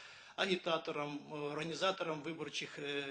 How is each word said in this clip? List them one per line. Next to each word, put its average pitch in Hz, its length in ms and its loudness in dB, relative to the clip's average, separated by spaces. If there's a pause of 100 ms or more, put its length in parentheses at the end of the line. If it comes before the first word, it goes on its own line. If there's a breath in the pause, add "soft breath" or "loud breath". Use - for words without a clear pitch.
(360 loud breath)
агітаторам, 160 840 2 (120)
організаторам 156 880 0
виборчих, 147 580 -4
е, 143 320 0